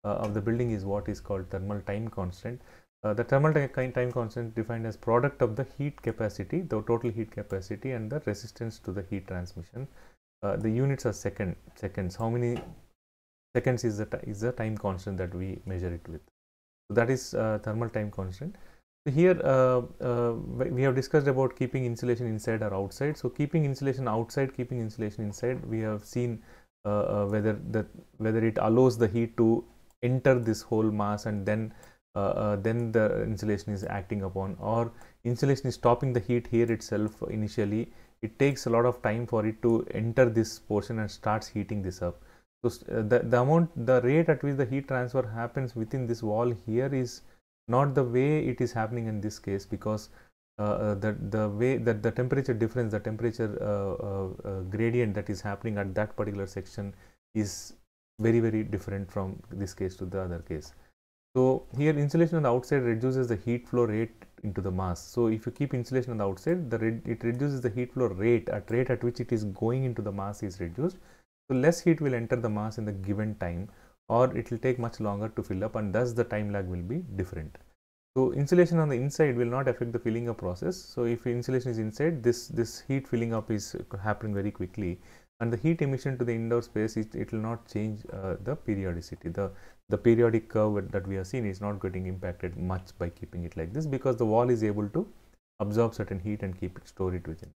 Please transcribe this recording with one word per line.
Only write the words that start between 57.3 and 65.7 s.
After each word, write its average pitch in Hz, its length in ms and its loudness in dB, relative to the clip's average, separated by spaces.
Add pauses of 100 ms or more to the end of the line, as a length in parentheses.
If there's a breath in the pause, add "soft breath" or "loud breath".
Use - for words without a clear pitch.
is - 380 -2 (460)
very, 117 220 4
very 110 240 2
different 101 460 -6
from 95 300 -6 (100)
this 98 220 -6
case 92 240 -6
to 98 80 -8
the 92 160 -4
other 87 200 -6
case. - 340 -10 (600 soft breath)
So 127 300 4 (140)
here 147 180 4
insulation 165 400 4
on 156 60 2
the 127 80 6
outside 127 320 4
reduces 123 440 2
the 117 100 2
heat 120 300 -2
flow 123 180 4
rate 110 280 0 (300)
into 101 180 -4
the 95 100 -2
mass. 92 300 -2
So 120 280 0
if 110 180 0
you 120 60 -4
keep 143 200 -2